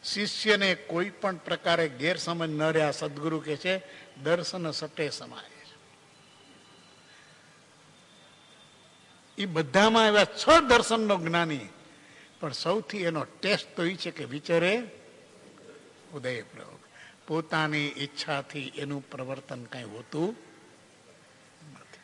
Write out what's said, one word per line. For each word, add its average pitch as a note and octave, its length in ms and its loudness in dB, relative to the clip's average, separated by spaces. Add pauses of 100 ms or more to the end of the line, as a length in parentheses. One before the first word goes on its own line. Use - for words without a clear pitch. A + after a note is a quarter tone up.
શિષ્યને G3+ 720 2
કોઈ E3+ 340 -4
પણ F#3 260 -4
પ્રકારે E3 540 0
ગેરસમજ E3 600 -2
ન D3+ 140 0
રહે. D#3+ 180 4
આ D3 100 2
સદગુરુ D3+ 480 -4
કહે D3 180 -6
છે F#3 240 -2 (420)
દર્શન E3+ 480 0
સટે D3+ 380 -6
સમાય - 400 -14
છે. - 160 -20 (3750)
એ - 80 -2
બધામાં G3 600 4
એવા G#3 180 8
છ - 240 -2 (180)
દર્શનનો A3 500 4
જ્ઞાની, E3 520 0 (680)
પણ D3+ 120 -6
સૌથી G3 520 -2
એનો D#3+ 200 -2
ટેસ્ટ - 520 -4
તો F3+ 80 -2
એ F3+ 120 -2
છે E3 160 -8
કે - 140 -10
વિચરે E3+ 680 0 (1200)
ઉદય B2 280 -6
પ્રયોગ. - 380 -18 (480)
પોતાની D#3 600 0
ઈચ્છાથી C#3 880 -6
એનું C#3+ 340 -8
પ્રવર્તન C3 540 -12
કાંઈ B2 200 -14
હોતું B2 460 -6 (1400)
નથી - 300 -20